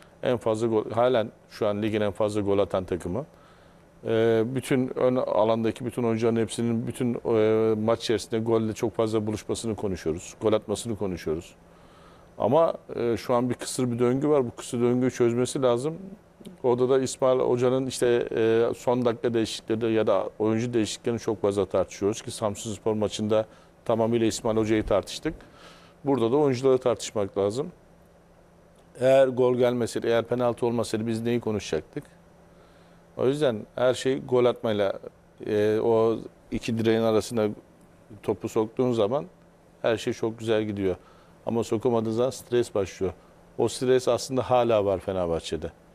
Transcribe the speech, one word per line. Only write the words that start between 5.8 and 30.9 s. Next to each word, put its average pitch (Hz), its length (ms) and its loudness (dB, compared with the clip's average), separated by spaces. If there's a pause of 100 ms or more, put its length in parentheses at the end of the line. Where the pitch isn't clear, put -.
bütün 123 180 -6
oyuncuların 113 340 2
hepsinin 117 500 -2
bütün, 120 280 -2
e, 110 600 2
maç 110 280 0
içerisinde 113 380 -2
golle 113 320 0
çok 107 220 -4
fazla 110 320 0
buluşmasını 107 500 -4
konuşuyoruz. 90 640 -6
Gol 107 120 2
atmasını 107 440 -2
konuşuyoruz. 87 580 -6 (840)
Ama, 151 360 2 (220)
e, 117 200 0
şu - 180 -2
an 123 160 0
bir 123 40 -2
kısır - 380 -4
bir 117 60 -4
döngü 127 300 2
var. 143 180 2
Bu 117 100 -8
kısır - 240 -6
döngüyü 123 300 2
çözmesi 120 520 0
lazım. 127 320 0 (680)
Orada 123 260 2
da 135 120 4
İsmail 131 380 2
Hoca'nın 127 480 2
işte, 123 500 0
e, 113 300 2 (100)
son 123 280 0
dakika 117 300 0
değişiklikleri 113 580 -2
ya 110 140 2
da 104 320 2
oyuncu 113 340 0
değişikliklerini 113 480 -2
çok 110 220 -4
fazla 101 240 0
tartışıyoruz 98 560 -2
ki - 80 -14
Samsunspor 107 600 -4
maçında 107 540 0 (380)
tamamıyla 113 420 2
İsmail 110 300 -2
Hoca'yı 110 300 2
tartıştık. 110 480 -2 (680)
Burada 120 280 2
da 135 40 4
oyuncuları 131 420 4
tartışmak 107 600 -2
lazım. 113 340 0 (1300)
Eğer 131 280 6
gol 127 260 4
gelmeseydi, 120 520 0
eğer 117 180 2
penaltı 120 420 0
olmasaydı 113 400 -2